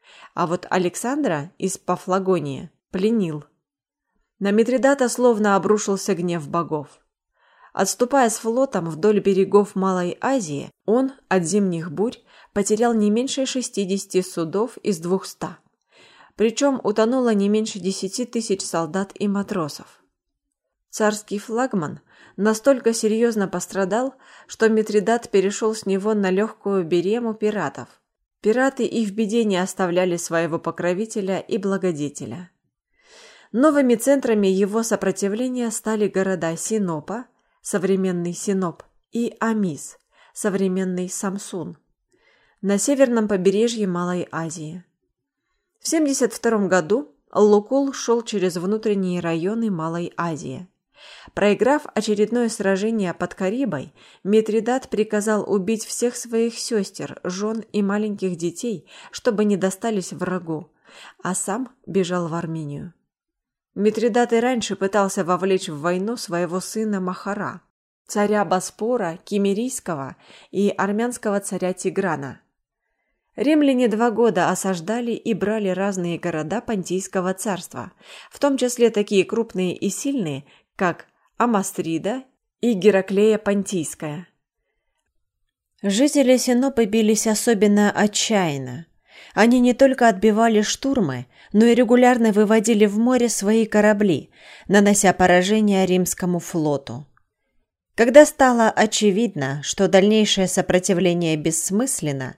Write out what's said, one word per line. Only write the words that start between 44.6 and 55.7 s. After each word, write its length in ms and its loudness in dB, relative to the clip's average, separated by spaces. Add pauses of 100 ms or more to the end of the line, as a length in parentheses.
В 80 -18
семьдесят 460 0
втором 340 0
году 480 0 (180)
Лукул 600 4
шел 300 0
через 340 -2
внутренние 640 -2
районы 500 -2
Малой 460 -4
Азии. 500 -8 (640)
Проиграв 640 2
очередное 540 0
сражение 640 -2
под 220 -6
Карибой, 580 -4 (300)
Митридат 640 0
приказал 600 -2
убить 360 -2